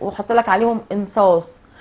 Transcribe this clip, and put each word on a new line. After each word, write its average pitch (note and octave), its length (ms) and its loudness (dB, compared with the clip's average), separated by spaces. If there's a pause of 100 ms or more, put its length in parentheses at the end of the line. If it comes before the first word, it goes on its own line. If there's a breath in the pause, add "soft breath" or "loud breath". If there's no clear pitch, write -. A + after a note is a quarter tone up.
وأحط G3+ 320 -6
لك A#3 160 2
عليهم A3 320 2 (120)
إنصاص، F#3+ 680 0 (200 soft breath)